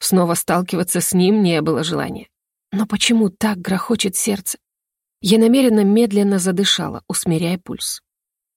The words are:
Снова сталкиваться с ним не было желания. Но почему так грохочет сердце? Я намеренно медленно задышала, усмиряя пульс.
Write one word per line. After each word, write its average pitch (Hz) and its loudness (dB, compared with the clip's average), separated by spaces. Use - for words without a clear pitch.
Снова 180 2
сталкиваться 175 -2
с - -2
ним 196 4
не 170 2
было 151 0
желания. 156 -6
Но 202 -2
почему 208 0
так 208 -4
грохочет 185 -4
сердце? - -6
Я 214 2
намеренно 233 4
медленно 202 2
задышала, 180 -2
усмиряя 175 -2
пульс. - -10